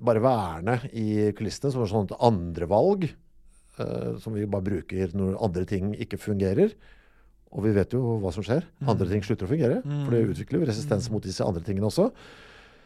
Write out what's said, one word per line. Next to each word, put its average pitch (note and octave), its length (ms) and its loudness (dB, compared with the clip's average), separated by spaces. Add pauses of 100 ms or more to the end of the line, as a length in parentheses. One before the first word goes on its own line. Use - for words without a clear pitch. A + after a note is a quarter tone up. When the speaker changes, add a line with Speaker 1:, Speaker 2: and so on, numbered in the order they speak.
Speaker 1:
bare A2+ 180 4
værende G#2+ 600 2 (140)
i G#2+ 380 2
kulissene A2+ 400 -4
som B2 100 -2
et G2+ 80 0
sånt G2+ 300 0
andrevalg, G#2 840 2 (720)
eh, A#2+ 400 -4
som A2+ 160 -8
vi G#2 120 -2
bare G2+ 160 -2
bruker F#2 520 -2
når F#2+ 280 0
andre F#2 220 0
ting G2+ 300 -2
ikke G2+ 240 -8
fungerer. G#2 540 2 (800)
Og G2 120 -4
vi A2 80 4
vet G2 180 4
jo A#2 300 0
hva F#2+ 120 -2
som G#2+ 120 -6
skjer. B2+ 180 0 (200)
Speaker 2:
Mm. C3 60 0
Speaker 1:
Andre G2 200 2
ting G2+ 140 0
slutter G2 240 -2
å - 20 -8
fungere, D3+ 340 2 (220)
for C3+ 80 -4
det A#2 140 4
Speaker 2:
Mm. F#2+ 80 -2
Speaker 1:
utvikler C3 260 -2
jo D#3+ 60 2
resistens A2+ 420 -2
Speaker 2:
Mm. A2 40 -4
Speaker 1:
mot G#2 100 -2
disse F#2+ 220 -6
andre F2+ 160 0
tingene G2 260 -2
også. F#3 260 2 (720)